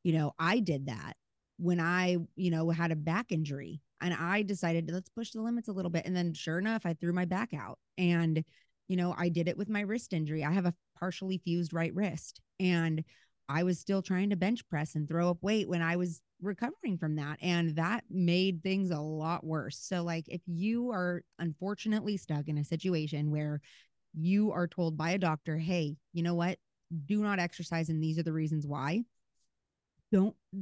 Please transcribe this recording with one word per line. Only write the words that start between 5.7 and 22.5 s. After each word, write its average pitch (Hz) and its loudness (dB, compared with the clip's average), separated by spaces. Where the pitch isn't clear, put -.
little 180 -2
bit." 170 -2
And 180 0
then 175 2
sure 160 -4
enough, 220 0
I 165 0
threw 170 -2
my 180 0
back 185 -2
out. 123 -8
And, 170 4
you 185 0
know, 180 2
I 175 0
did 165 2
it - -2
with 202 -4
my 208 0
wrist 208 -4
injury. 156 0
I 151 2
have 185 4
a 175 2
partially 185 -4
fused 170 0
right 165 0
wrist, 180 -4
and 165 2
I 151 2
was 180 2
still 196 0
trying 190 0
to 202 2
bench 202 0
press 151 -2
and 151 0
throw 170 2
up 175 -2
weight 208 0
when 170 0
I 170 0
was 180 -2
recovering 208 -4
from 156 0
that. 147 -4
And 170 0
that 185 -2
made 180 2
things 190 0
a 151 -2
lot 156 -4
worse. 156 -4
So, 180 -4
like, 165 -2
if 170 -6
you 220 -2
are 180 -2
unfortunately 202 -2
stuck 147 -4
in 151 0